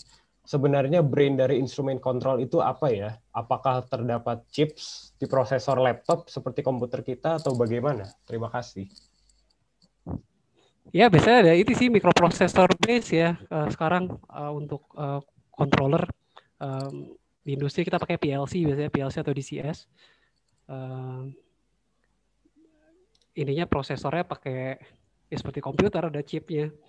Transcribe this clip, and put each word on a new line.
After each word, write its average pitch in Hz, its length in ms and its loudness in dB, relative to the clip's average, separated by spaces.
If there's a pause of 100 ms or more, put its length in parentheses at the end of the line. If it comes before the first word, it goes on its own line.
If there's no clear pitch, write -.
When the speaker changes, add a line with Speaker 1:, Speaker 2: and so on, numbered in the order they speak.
(440)
Speaker 1:
sebenarnya 143 560 2
brain 139 400 4
dari 131 160 4
instrumen 131 400 -2
kontrol 127 480 -2
itu 160 160 0
apa 135 320 0
ya? 104 240 -4 (160)
Apakah 127 560 -2
terdapat 117 640 -4
chips - 640 -4
di - 80 -6
prosesor 131 560 0
laptop 131 480 0
seperti 131 320 -8
komputer 127 400 -4
kita 156 400 -4
atau 135 160 -2
bagaimana? 117 480 -2 (240)
Terima 113 240 -8
kasih. 107 320 -10 (2000)
Speaker 2:
Ya, 202 160 6
biasanya 214 400 8
ada 165 80 8
itu 214 240 4
sih 247 80 4
microprocessor 180 960 4
base 226 320 0
ya, 165 240 2
eh, 151 320 -4
sekarang, 175 400 0
eh, 147 400 -12
untuk, 147 480 -10
eh, 143 240 -6 (320)
controller. 139 480 2 (560)
Em, 139 560 -8 (320)
di 143 80 -4
industri 143 320 -2
kita - 160 -2
pakai 165 160 -4
P 143 160 -2
L 139 160 -2
C 175 160 0
biasanya, 147 240 -2
P - 80 0
L 135 140 -2
C 160 100 -6
atau 151 80 -4
D 139 80 -2
C - 240 -10
S. 156 240 -8 (800)
Em, 131 640 -12 (2000)
ininya 143 320 -2
prosesornya 147 560 -4
pakai, 131 560 -10 (480)
ya 151 80 -10
seperti 139 240 -10
komputer, 165 480 0
ada 147 160 -8
chipnya. 151 480 -6 (140)